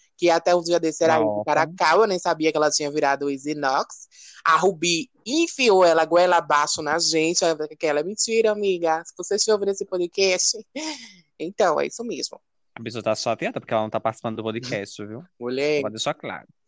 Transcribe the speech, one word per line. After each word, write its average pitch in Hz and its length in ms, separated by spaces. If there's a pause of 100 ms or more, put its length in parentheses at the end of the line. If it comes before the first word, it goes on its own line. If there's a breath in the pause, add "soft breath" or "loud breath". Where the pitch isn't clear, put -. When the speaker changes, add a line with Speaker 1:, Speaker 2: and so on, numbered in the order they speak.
(180)
Speaker 1:
que 170 120
até 170 240
um 175 80
dia 170 200
desse 160 240
era 160 100
a - 40
Izzy 156 60
Speaker 2:
Nossa. 104 200
Speaker 1:
Caracal, 160 560
eu 226 60
nem 185 120
sabia 160 320
que 160 60
ela 151 120
tinha 147 220
virado 143 400
Izzy 139 240
Knox. 143 540 (340 loud breath)
A 160 140
Rubi 170 520 (160)
enfiou 247 600
ela 160 180
goela 175 340
abaixo 151 440
na 151 180
gente, 160 400 (400)
que 165 80
ela 147 140
é - 20
mentira, 220 480
amiga. 175 540
Se - 120
vocês 196 240
estão 220 140
ouvindo 196 160
esse 196 140
podcast, 185 720 (840 loud breath)
então, 165 400
é 143 80
isso - 160
mesmo. 185 340 (420)
Speaker 2:
A 117 40
pessoa 117 200
tá 110 120
chateada 123 440
porque - 140
ela 110 100
não 110 60
tá 113 100
participando 113 380
do 110 60
podcast, 110 600
viu? 110 180 (160)
Speaker 1:
Mulher. 135 380
Speaker 2:
Só 143 40
pra 110 80
deixar 110 240
claro. 90 340 (200)